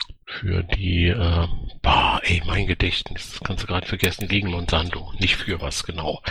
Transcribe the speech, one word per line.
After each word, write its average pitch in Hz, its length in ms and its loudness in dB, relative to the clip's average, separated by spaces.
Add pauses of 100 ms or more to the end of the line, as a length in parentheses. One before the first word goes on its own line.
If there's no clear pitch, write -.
(240)
für 90 400 -2
die, 90 440 2
äh, 87 380 2 (360)
boah, - 420 4
ey, 87 220 2
mein 95 200 2
Gedächtnis, - 680 -2
das - 80 -12
kannst - 240 -2
du - 20 -8
gerade 90 200 -2
vergessen, 95 420 0
gegen 98 220 0
Monsanto, 87 720 0
nicht 92 160 4
für 90 240 -4
was - 240 -4
genau. - 460 -4